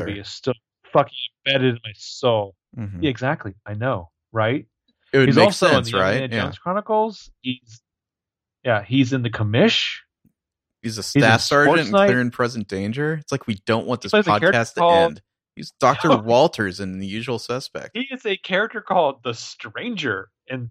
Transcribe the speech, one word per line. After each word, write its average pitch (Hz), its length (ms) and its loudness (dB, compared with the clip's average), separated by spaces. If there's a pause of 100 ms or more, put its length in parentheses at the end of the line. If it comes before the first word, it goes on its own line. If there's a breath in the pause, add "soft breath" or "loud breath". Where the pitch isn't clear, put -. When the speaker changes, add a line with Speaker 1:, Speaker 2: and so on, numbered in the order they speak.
Speaker 1:
movie 101 120 -8
is 101 80 -14
still - 260 -6 (380)
fucking 143 260 2 (300)
embedded 131 280 2
in 120 100 -16
my 107 100 -14
soul. 107 580 -2 (240)
Speaker 2:
Mm-hmm. 101 240 -8
Speaker 1:
Yeah, 151 80 0
exactly. 123 440 -6 (120)
I 107 100 -10
know, 107 360 -6 (220)
right? 113 340 -2 (460)
Speaker 2:
It 139 40 4
would 135 120 6
Speaker 1:
He's 139 80 4
Speaker 2:
make - 80 8
Speaker 1:
also 190 240 2
Speaker 2:
sense, 127 180 2
Speaker 1:
in 113 60 -6
the 98 60 0
Speaker 2:
right? 98 220 2
Speaker 1:
Indiana 123 140 -6
Speaker 2:
Yeah. 107 140 -2
Speaker 1:
Jones 92 100 -14
Chronicles. 214 720 -4 (100)
He's, 123 400 -10 (840)
yeah, 110 200 0
he's 127 300 2
in 131 100 -2
The 117 60 -2
Commish. 117 680 0 (840)
Speaker 2:
He's 110 160 -6
a - 20 -10
Speaker 1:
He's - 140 -10
in 143 80 6
Speaker 2:
staff 113 180 4
sergeant 147 320 4
Speaker 1:
Sports 160 140 2
Speaker 2:
in 101 40 -4
Speaker 1:
Night. 196 140 4
Speaker 2:
Clear 123 160 2
and 123 100 -2
Present 120 360 -4
Danger. 117 480 -4
It's 147 160 -12
like 135 160 -6
we 113 80 -4 (100)
don't 113 220 0
want 120 160 -4
Speaker 1:
He - 20 -18
Speaker 2:
this 101 60 -4
Speaker 1:
plays 214 160 4
a 107 120 4
character 175 200 4
Speaker 2:
podcast 113 160 -2
to - 40 -4
Speaker 1:
called 170 320 4
Speaker 2:
end. 147 100 -18 (340)
He's - 240 -16
Doctor 139 380 4
Speaker 1:
<laughs> 107 40 -2
Speaker 2:
Walters 110 580 2
in 95 200 -8
The 98 80 -8
Usual 113 320 -6
Suspect. 120 560 -10
Speaker 1:
He 254 160 -6
is 262 160 -12
a 190 100 -2
character 214 420 -4
called 160 440 0
the 120 100 -4
Stranger 120 960 -8 (160)
in 127 260 -10